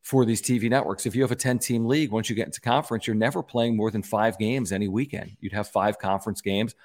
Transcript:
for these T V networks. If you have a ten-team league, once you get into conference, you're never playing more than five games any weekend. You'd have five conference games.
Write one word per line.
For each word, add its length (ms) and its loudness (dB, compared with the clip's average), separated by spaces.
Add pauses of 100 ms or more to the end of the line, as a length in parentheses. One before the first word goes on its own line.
for 240 4
these 160 2
T 160 2
V 100 0
networks. 380 0
If 80 -2
you 80 2
have 80 2
a 60 -2
ten-team 500 0
league, 240 2
once 180 -2
you 80 -4
get 100 -2
into 140 -12
conference, 460 0
you're 100 0
never 260 2
playing 340 0
more 140 0
than 120 -2
five 360 0
games 340 -2
any 160 -2
weekend. 520 -6
You'd 140 -8
have 140 -4
five 300 2
conference 440 -2
games. 320 0 (100)